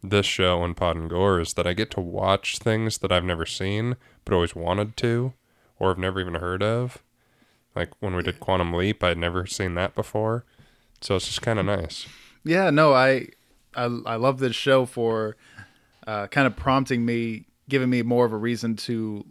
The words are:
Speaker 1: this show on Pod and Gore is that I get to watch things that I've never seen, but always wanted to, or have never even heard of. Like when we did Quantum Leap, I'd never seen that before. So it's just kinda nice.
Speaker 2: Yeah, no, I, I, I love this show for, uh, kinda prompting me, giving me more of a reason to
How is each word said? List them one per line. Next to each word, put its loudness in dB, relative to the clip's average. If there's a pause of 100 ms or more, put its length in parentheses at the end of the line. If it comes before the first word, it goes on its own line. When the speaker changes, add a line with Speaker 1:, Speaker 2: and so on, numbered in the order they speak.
Speaker 1:
this 2
show 2
on -2
Pod 0
and -6
Gore 4
is -4
that 0
I 0
get -2
to -4
watch 0
things 0
that -4
I've 4
never -2
seen, -4 (280)
but -2
always 2
wanted -2
to, 0 (460)
or 2
have 0
never -2
even -6
heard -4
of. -2 (720)
Like -4 (100)
when -4
we 0
did -6
Quantum 0
Leap, 0
I'd 2
never -2
seen -4
that -2
before. -2 (560)
So -2
it's -2
just -6
kinda 0
nice. -4 (360)
Speaker 2:
Yeah, 2
no, 6
I, 4 (460)
I, -2 (200)
I -4
love 2
this 0
show 4
for, -2 (720)
uh, -6
kinda 2
prompting 0
me, -2 (240)
giving 2
me 4
more 4
of 0
a -4
reason -2
to -6